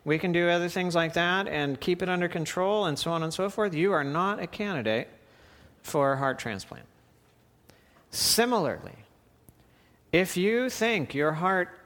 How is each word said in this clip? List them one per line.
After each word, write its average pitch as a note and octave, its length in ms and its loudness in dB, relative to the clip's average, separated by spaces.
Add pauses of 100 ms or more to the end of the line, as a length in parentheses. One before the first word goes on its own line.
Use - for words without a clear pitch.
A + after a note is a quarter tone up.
we D3+ 120 2
can F3 140 0
do F3 180 4
other F3 200 2
things F3+ 260 -2
like E3 180 2
that F3+ 340 2
and C#3+ 320 -2
keep F3+ 220 0
it F#3 80 -2
under F3 180 0
control F#3 580 0
and C#3+ 120 -2
so E3 140 -2
on E3 100 -2
and D#3+ 120 -4
so G3 160 -2
forth, G3+ 260 -2
you F#3 160 2
are D#3 120 2
not F3 360 -2
a E3+ 80 -6
candidate C3 600 -2 (720)
for C#3 320 2
a C3+ 40 0
heart C3+ 220 0
transplant. - 460 -10 (1200)
Similarly, F3+ 920 0 (1120)
if F3+ 240 2
you A#3 320 2
think A3 440 -2
your D3+ 200 0
heart F3+ 520 0